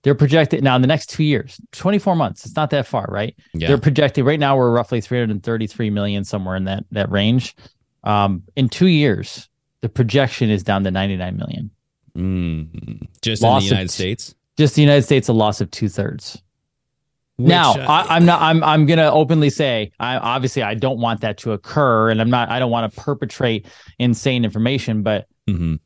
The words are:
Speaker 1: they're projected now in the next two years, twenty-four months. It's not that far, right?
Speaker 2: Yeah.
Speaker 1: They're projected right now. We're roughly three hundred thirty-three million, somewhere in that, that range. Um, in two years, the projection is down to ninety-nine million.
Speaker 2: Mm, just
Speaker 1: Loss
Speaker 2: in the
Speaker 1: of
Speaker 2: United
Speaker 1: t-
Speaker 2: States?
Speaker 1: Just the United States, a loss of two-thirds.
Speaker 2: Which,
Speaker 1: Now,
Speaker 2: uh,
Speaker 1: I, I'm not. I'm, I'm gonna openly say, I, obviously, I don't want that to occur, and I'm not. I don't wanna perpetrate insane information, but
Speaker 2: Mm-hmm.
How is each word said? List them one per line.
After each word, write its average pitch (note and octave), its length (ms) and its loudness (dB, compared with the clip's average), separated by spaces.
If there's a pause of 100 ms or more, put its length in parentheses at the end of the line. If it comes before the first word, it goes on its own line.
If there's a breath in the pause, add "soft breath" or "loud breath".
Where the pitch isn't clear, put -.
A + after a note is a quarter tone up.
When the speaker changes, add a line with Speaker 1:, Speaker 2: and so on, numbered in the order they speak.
Speaker 1:
they're C#3+ 120 4
projected D3 500 2
now B2+ 120 4
in B2+ 60 4
the C3 60 4
next D#3 220 -2
two D#3 140 -2
years, - 360 -2 (120)
twenty-four G3 440 -2
months. A#2+ 300 -4
It's - 100 -12
not D#3 140 -2
that C#3 160 -2
far, G2+ 240 -6
right? G2+ 260 -6 (160 soft breath)
Speaker 2:
Yeah. - 160 -4
Speaker 1:
They're C#3+ 100 4
projected C#3+ 460 2
right D3 160 2
now. C#3 160 2
We're B2 160 2
roughly A#2 280 0
three B2 180 -4
hundred G#2+ 240 -2
thirty-three A2+ 480 -4
million, G2+ 340 -2
somewhere F#2 320 -6
in F#2 80 -4
that, G2 280 -6
that G2 180 -2
range. A2 440 0 (500 soft breath)
Um, G2+ 380 0 (140)
in C3 140 0
two - 160 2
years, D3 600 0 (340)
the A2 80 -6
projection B2 580 0
is G2+ 140 0
down G2 220 0
to F#2+ 60 -2
ninety-nine F#2+ 460 -4
million. - 340 -10 (460)
Speaker 2:
Mm, E2 920 -6 (120)
just A2 220 -2
Speaker 1:
Loss A#2 220 4
Speaker 2:
in G2 40 -2
the A2 60 4
Speaker 1:
of G2 40 2
Speaker 2:
United F#2 100 -2
Speaker 1:
t- - 40 -6
Speaker 2:
States? - 420 -6 (220)
Speaker 1:
Just D3+ 180 2
the D3+ 80 4
United C#3+ 200 6
States, C3+ 260 2
a B2 60 2
loss G#2+ 260 0
of F#2+ 100 -4
two-thirds. - 720 -8 (960)
Speaker 2:
Which, B2 120 4
Speaker 1:
Now, E3 240 6
Speaker 2:
uh, C3+ 140 0
Speaker 1:
I, D#3+ 300 2
I'm F3 80 6
not. F3 160 4
I'm, D#3+ 240 2
I'm D#3 220 4
gonna D#3 240 4
openly D3+ 400 2
say, A#2+ 500 -2
I, B2+ 160 -4
obviously, B2+ 460 -2
I G#2+ 120 -2
don't C3 240 -2
want A2+ 220 -2
that G#2+ 180 -4
to A2+ 140 -6
occur, A2+ 560 0
and A2 140 0
I'm A#2 80 0
not. A#2+ 180 0
I B2 100 -4
don't B2+ 120 -2
wanna A#2 180 -2
perpetrate A#2 800 -6 (320 loud breath)
insane B2 480 0
information, A2 560 -2
but G#2 240 -2 (200)
Speaker 2:
Mm-hmm. E2+ 400 -2